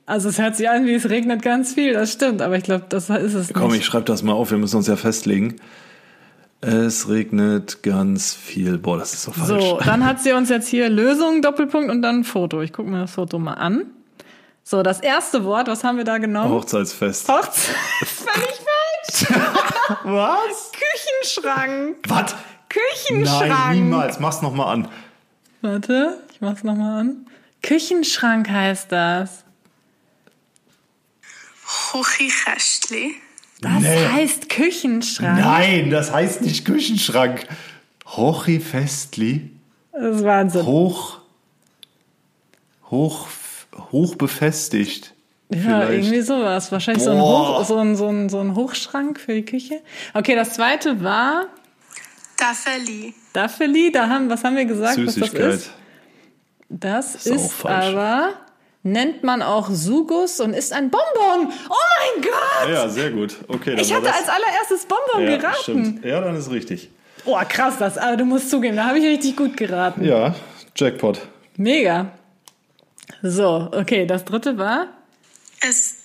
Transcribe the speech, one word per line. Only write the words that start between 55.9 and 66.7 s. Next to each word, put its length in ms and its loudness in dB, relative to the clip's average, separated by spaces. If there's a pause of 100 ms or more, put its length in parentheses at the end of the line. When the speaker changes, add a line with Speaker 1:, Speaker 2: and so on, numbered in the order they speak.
Speaker 1:
Das 460 -4
Speaker 2:
Ist 180 -4
auch 40 2
Speaker 1:
ist 180 -2
Speaker 2:
falsch. 320 0 (100)
Speaker 1:
aber, 380 0 (480)
nennt 420 0
man 160 0
auch 300 0
Sugus 720 0
und 120 0
ist 220 -4
ein 160 -2
Bonbon. 600 2 (200)
Oh 40 -2 (400)
mein 80 -4
Gott! 480 0
Speaker 2:
Ja, 200 0
sehr 200 -2
gut. 260 -4 (120)
Okay, 220 -6
dann 80 0
Speaker 1:
Ich 100 2
Speaker 2:
war 80 2
Speaker 1:
hatte 120 0
Speaker 2:
das 100 2
Speaker 1:
als 100 -4
allererstes 580 0
Bonbon 460 0
Speaker 2:
Ja, 60 2
Speaker 1:
geraten. 240 -2
Speaker 2:
stimmt. 420 -2
Ja, 160 -2
dann 160 -2
ist 140 -8
richtig. 400 -8 (340)